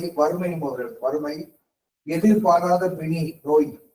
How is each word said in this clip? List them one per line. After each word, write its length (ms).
வறுமை 360
என்பவர்கள் 500
வறுமை, 360
எதிர்பாராத 880
பிணி, 260
நோய், 260